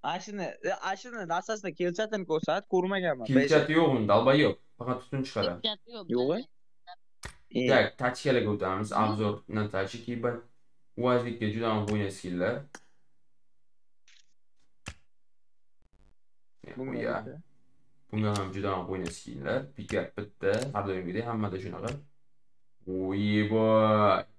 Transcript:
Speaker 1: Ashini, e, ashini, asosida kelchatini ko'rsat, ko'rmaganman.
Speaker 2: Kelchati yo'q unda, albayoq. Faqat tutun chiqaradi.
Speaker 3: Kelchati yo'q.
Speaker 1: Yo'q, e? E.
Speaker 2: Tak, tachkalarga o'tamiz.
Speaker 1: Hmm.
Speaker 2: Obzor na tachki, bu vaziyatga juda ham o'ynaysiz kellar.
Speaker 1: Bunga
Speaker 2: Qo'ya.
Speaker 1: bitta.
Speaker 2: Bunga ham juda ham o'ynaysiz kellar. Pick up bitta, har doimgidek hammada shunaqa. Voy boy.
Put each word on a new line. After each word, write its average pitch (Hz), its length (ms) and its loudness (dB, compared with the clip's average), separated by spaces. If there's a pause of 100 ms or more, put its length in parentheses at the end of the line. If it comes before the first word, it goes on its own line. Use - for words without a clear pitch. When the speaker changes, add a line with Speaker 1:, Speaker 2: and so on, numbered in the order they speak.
Speaker 1:
Ashini, 180 440 -6 (180)
e, 175 80 0 (180)
ashini, 220 360 -8 (120)
asosida 202 360 -4
kelchatini 190 560 -2
ko'rsat, 160 420 0
ko'rmaganman. 180 540 0
Speaker 2:
Kelchati 139 520 4
yo'q 135 200 4
unda, 104 160 4
albayoq. 127 420 6 (220)
Faqat 123 240 -4
tutun 131 260 -4
chiqaradi. 92 380 -2
Speaker 3:
Kelchati 214 300 -8
yo'q. 196 180 -12
Speaker 1:
Yo'q, 139 240 2
e? - 20 -4 (1080)
E. 123 180 0
Speaker 2:
Tak, 120 300 4
tachkalarga 123 560 2
o'tamiz. 95 400 -2
Speaker 1:
Hmm. 107 180 4
Speaker 2:
Obzor 104 220 0 (140)
na 107 220 -2
tachki, 113 520 -4
bu 120 100 0 (720)
vaziyatga 120 500 0
juda 113 140 -2
ham 107 160 0
o'ynaysiz 104 380 -2
kellar. 92 320 -2 (4000)
Speaker 1:
Bunga 131 220 -6
Speaker 2:
Qo'ya. - 260 -2
Speaker 1:
bitta. 131 120 -12 (760)
Speaker 2:
Bunga 107 260 2
ham 95 140 -4
juda 98 200 -2
ham 92 180 -4
o'ynaysiz 92 340 -6
kellar. 69 360 -4 (160)
Pick 104 240 -8
up - 160 -8
bitta, 101 360 -2 (200)
har 101 160 -2
doimgidek 92 380 -4
hammada 107 340 -4
shunaqa. 95 300 -8 (960)
Voy 101 640 0
boy. 110 760 4 (140)